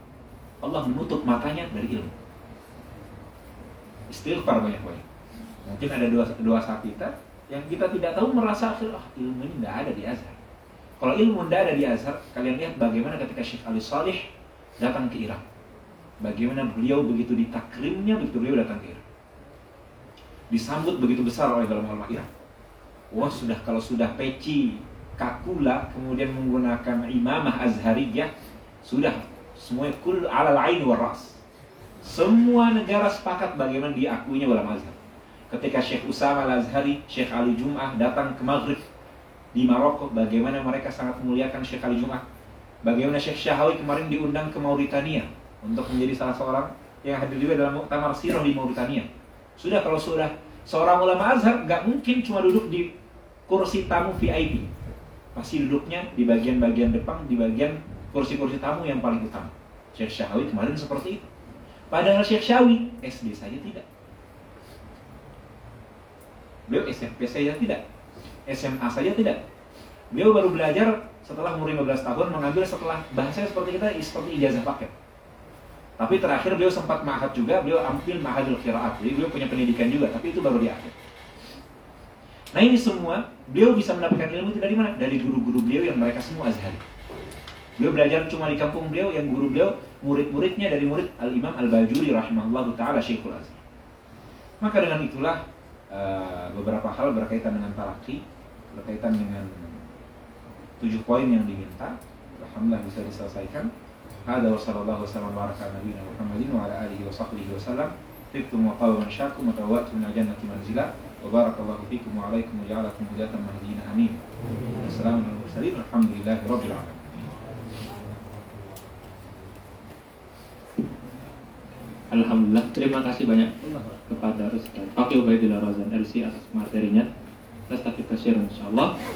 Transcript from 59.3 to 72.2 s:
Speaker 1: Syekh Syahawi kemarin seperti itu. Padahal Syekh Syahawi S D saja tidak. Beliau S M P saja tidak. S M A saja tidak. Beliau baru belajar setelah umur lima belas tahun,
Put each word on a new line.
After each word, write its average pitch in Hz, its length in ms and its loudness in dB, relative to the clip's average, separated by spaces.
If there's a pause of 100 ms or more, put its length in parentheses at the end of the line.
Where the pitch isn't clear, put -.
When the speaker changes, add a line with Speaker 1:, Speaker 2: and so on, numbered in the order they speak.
Speaker 1:
Syekh 110 180 -6
Syahawi 107 380 -2
kemarin 117 240 -2
seperti 156 480 -6
itu. - 60 -18 (600)
Padahal 196 380 6
Syekh 214 160 4
Syahawi 233 480 8 (160)
S - 160 -10
D 226 100 -6
saja 202 240 -10
tidak. 180 300 -12 (2750)
Beliau 220 240 0
S 120 160 -8
M - 80 -10
P - 80 -6
saja - 320 0
tidak. - 320 -2 (560)
S 135 240 -6
M 131 160 -2
A 120 80 0
saja 185 240 0
tidak. 214 320 0 (640)
Beliau 196 240 8
baru 185 160 6
belajar 214 560 4 (160)
setelah 170 320 -4
umur 156 160 -2
lima 147 160 0
belas 165 160 0
tahun, 175 320 0